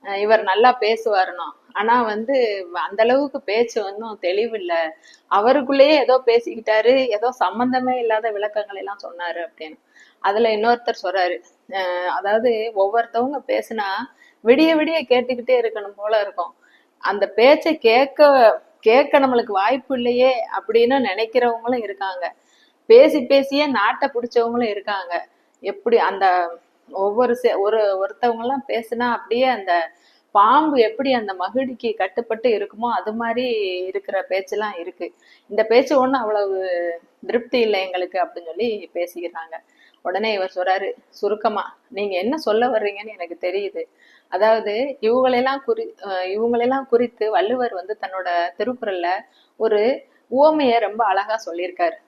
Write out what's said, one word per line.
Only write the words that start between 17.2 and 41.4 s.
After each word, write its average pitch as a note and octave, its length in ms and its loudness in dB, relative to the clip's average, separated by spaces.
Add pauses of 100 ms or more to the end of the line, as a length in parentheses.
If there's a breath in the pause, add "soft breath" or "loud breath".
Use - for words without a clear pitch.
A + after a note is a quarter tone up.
பேச்சை D4+ 520 4
கேட்க, C4 840 6 (200)
கேட்க C#4 400 4
நம்மளுக்கு A#3+ 300 0
வாய்ப்பு A3+ 460 -2
இல்லையே B3 380 2 (240)
அப்படின்னு A#3 400 2
நினைக்கிறவங்களும் A#3 840 -2
இருக்காங்க. F#3+ 520 -8 (520 soft breath)
பேசி C4+ 400 8
பேசியே C#4 400 2
நாட்டை A#3+ 480 0
பிடிச்சவங்களும் A#3 540 0
இருக்காங்க. F#3+ 600 -6 (320)
எப்படி G#3 380 0
அந்த F3+ 580 2 (340)
ஒவ்வொரு A3 520 0
சே-, G3+ 160 2
ஒரு, G3 480 0
ஒருத்தவங்க A3+ 340 -2
எல்லாம் B3+ 280 -4
பேசுனா A3+ 440 -4
அப்படியே A#3 320 -2
அந்த F#3+ 460 -2 (400 soft breath)
பாம்பு C4+ 500 4
எப்படி A#3 320 2
அந்த G#3+ 220 -2
மகிழிக்கு A3 600 -4
கட்டுப்பட்டு A3+ 560 -4
இருக்குமோ G#3 460 -4
அது G#3 180 -6
மாதிரி A#3 360 -2 (280)
இருக்கிற F#3+ 440 -6
பேச்செல்லாம் F#3+ 560 -4
இருக்கு. E3+ 360 -10 (340 soft breath)
இந்த G#3 160 0
பேச்சு A#3+ 340 2
ஒண்ணும் B3+ 220 2
அவ்வளவு G3+ 480 -2 (580)
திருப்தி A#3+ 340 -2
இல்லை G#3 240 0
எங்களுக்கு F#3 400 -4
அப்படின்னு E3+ 200 -14
சொல்லி F#3+ 500 -6
பேசிக்கிறாங்க. E3+ 640 -10 (440 soft breath)
உடனே G#3+ 300 -4
இவர் F#3 220 -4
சொல்றாரு F#3 380 -2 (160)
சுருக்கமா, G#3 720 -4 (100)